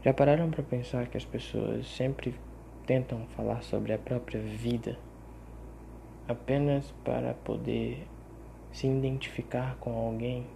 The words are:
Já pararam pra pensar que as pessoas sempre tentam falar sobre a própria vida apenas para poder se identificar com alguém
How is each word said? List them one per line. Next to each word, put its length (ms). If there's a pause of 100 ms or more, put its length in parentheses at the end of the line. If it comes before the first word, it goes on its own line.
Já 100
pararam 380
pra 140
pensar 420
que 100
as 80
pessoas 600
sempre 480 (520)
tentam 400 (100)
falar 260
sobre 300
a 60
própria 420
vida 580 (1300)
apenas 680 (120)
para 300
poder 720 (680)
se 160
identificar 920
com 140
alguém 640